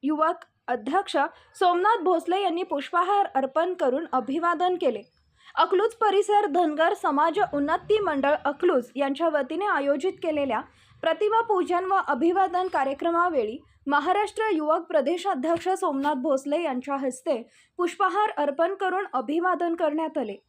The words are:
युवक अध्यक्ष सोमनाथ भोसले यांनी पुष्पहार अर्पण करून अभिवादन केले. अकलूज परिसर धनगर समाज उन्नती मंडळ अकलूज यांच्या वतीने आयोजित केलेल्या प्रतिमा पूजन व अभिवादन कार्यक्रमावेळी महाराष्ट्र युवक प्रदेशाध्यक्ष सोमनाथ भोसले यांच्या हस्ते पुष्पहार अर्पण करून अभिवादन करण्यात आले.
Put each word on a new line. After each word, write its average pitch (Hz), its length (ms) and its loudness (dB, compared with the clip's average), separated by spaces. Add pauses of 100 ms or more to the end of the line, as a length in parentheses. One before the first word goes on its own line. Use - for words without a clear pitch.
युवक 311 420 0 (240)
अध्यक्ष 262 480 -2 (420)
सोमनाथ 370 440 4
भोसले 339 400 0
यांनी 349 200 -2
पुष्पहार 359 720 0
अर्पण 311 400 0
करून 302 380 0
अभिवादन 339 680 0
केले. 233 220 -2 (520)
अकलूज 370 400 2
परिसर 415 520 2
धनगर 320 480 2
समाज 311 440 0 (160)
उन्नती 330 440 0
मंडळ 294 360 2 (100)
अकलूज 285 520 0
यांच्या 277 320 0
वतीने 311 380 0
आयोजित 302 460 0 (100)
केलेल्या 285 380 -2 (420)
प्रतिमा 403 380 2
पूजन 370 440 0
व 381 140 0 (100)
अभिवादन 359 600 0
कार्यक्रमावेळी 302 920 0 (280)
महाराष्ट्र 370 640 0
युवक 311 300 0
प्रदेशाध्यक्ष 339 840 0
सोमनाथ 302 460 0
भोसले 277 480 0
यांच्या 277 340 -4
हस्ते 269 400 -2 (420)
पुष्पहार 370 580 0
अर्पण 294 380 0
करून 381 380 -2
अभिवादन 339 640 -2
करण्यात 311 440 -2
आले. 208 180 -6 (120)